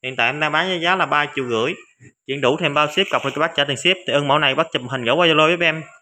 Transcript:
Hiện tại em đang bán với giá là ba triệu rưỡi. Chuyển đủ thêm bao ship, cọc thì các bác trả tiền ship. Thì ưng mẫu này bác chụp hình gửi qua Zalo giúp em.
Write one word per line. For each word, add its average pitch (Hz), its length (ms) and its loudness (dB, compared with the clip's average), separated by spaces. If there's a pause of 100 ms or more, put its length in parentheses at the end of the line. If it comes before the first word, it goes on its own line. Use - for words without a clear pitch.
Hiện 127 120 -8
tại 120 140 2
em 143 100 -6
đang 151 120 0
bán 160 160 2
với 180 140 -2
giá 175 140 2
là 180 100 0
ba 147 200 2 (100)
triệu 131 140 -4
rưỡi. 120 240 0 (540)
Chuyển 139 140 -6
đủ 131 160 2
thêm 160 160 -2
bao 151 140 2
ship, 190 240 -2
cọc 123 120 0
thì 139 120 0
các 147 40 -4
bác 165 160 0
trả 143 80 2
tiền 139 140 -2
ship. 185 200 0 (100)
Thì - 60 -4
ưng 143 140 2
mẫu 143 120 4
này 135 160 0
bác 160 180 0
chụp 139 160 -2
hình 127 140 -6
gửi 117 120 2
qua 170 120 2
Zalo 156 220 4
giúp 170 120 0
em. 160 220 -2 (180)